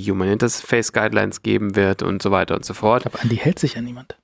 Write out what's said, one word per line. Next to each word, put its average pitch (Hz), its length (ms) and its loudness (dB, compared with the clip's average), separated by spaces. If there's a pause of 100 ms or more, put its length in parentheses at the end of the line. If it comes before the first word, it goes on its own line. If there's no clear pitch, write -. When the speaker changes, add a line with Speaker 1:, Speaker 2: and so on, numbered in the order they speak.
(120)
Speaker 1:
Human 95 160 0
Interface 113 640 0
Guidelines 107 500 0
geben 104 340 0
wird 98 260 2
und 92 200 -2
so 98 80 0
weiter 92 240 2
und 98 100 -6
so 101 100 -8
fort. 113 320 2
Speaker 2:
Aber - 160 -8
an 117 80 2
die 117 60 2
hält 160 220 0
sich - 160 0
ja 113 60 -8
niemand. 123 440 -12